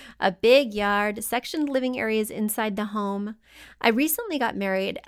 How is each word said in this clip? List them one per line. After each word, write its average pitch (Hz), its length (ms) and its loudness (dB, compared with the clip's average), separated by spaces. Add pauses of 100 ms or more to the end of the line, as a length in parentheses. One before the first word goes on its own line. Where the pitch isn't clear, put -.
(200)
a 190 100 2
big 247 420 6
yard, 208 520 0
sectioned 285 440 -4
living 254 300 -2
areas 220 320 0
inside 214 460 -2
the 208 100 -4
home. 202 480 -6 (460)
I - 80 4
recently 311 500 0
got 233 180 -2
married 190 520 -2